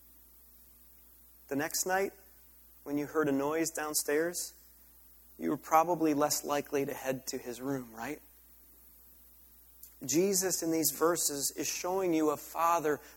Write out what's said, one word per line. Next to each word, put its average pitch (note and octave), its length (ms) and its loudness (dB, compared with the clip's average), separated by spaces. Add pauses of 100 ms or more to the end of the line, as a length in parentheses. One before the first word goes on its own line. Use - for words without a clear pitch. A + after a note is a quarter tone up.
(1500)
The C#3 80 -4
next D3+ 300 -2
night, F#3 260 0 (720)
when C#3+ 160 -2
you D3 80 -2
heard D3+ 220 2
a C#3 40 4
noise D3 380 0
downstairs, D3+ 840 -2 (840)
you E3 100 -2
were D#3 80 2
probably D#3+ 560 4
less D3 320 0
likely C#3+ 400 0
to C#3 80 -4
head C3+ 360 -4
to C3 100 -6
his A#2+ 240 -8
room, B2+ 320 -4
right? B2 260 -8 (1800)
Jesus F#3 580 2
in E3 80 0
these D#3+ 200 2
verses D3+ 680 0
is D3 100 -4
showing F#3 460 -2
you D#3+ 160 4
a D3 80 2
father D#3+ 640 0 (160)